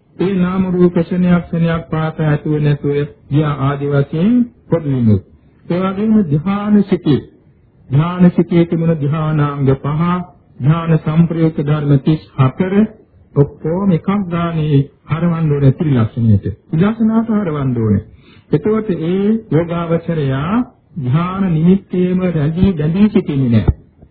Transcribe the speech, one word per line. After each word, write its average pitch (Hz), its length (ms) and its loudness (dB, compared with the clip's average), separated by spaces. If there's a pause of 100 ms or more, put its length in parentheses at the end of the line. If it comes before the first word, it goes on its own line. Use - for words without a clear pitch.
(160)
ඒ 190 180 -2
නාම 185 320 0
රූප 180 280 2
ක්ෂණයක් 180 460 0
ක්ෂණයක් 165 460 -2
පාත 156 320 -4
ඇතුව 151 380 0
නැතුව 147 400 0 (300)
ගියා 147 340 0
ආදි 143 280 -2
වශයෙන් 156 440 0 (320)
පොදු 160 240 -2
විමුක්ති. 113 400 0 (360)
ඒ 175 160 -2
වගේම 196 340 0 (120)
ධ්‍යාන 196 560 0
සිතේ, 156 380 0 (680)
ධ්‍යාන 175 420 4
සිතේ 170 340 2
තිබුණ 165 320 -2
ධ්‍යානාංග 143 760 -2
පහ, 143 320 -2 (560)
ධ්‍යාන 165 380 0
සංප්‍රයුක්ත 160 640 0
ධර්ම 147 380 0
තිස් 156 240 0 (100)
හතර 185 420 -2 (600)
ඔක්කොම 165 560 -2
එකක් 160 180 -2 (180)
ගානේ 165 520 -2 (260)
හරවන්න 165 440 -2
ඕනේ 143 240 2
ත්‍රිලක්ෂණයට. 117 720 0 (220)
විදර්ශනාට 220 640 0
හරවන්න 151 460 -2
ඕනේ. 104 260 0 (460)
එතකොට 214 400 -2 (140)
ඒ 190 240 -2 (220)
යෝගාවචරයා 165 1040 -2 (440)
ධ්‍යාන 175 500 -2
නිමිත්තේම 180 800 0
රැඳී 165 460 0
බැඳී 165 360 2
සිටින්නේ 143 440 0
නැහැ. - 260 2 (320)